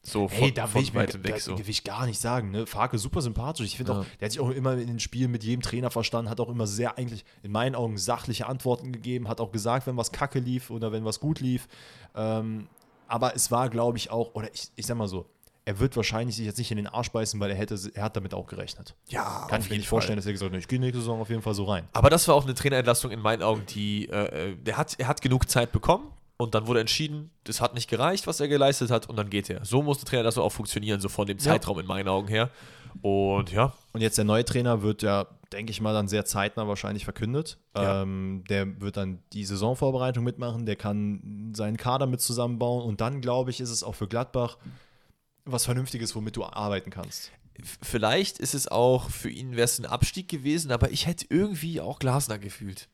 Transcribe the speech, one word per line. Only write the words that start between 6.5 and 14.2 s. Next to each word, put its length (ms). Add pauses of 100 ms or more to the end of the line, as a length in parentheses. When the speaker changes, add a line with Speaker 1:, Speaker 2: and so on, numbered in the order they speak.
Speaker 2:
immer 160
sehr 320
eigentlich, 260 (180)
in 100
meinen 220
Augen, 220
sachliche 500
Antworten 460
gegeben, 360
hat 120
auch 100
gesagt, 360
wenn 100
was 160
kacke 280
lief 300
oder 220
wenn 140
was 140
gut 200
lief. 280 (460)
Ähm, 520 (420)
aber 260
es 160
war, 200
glaub 260
ich, 140
auch, 240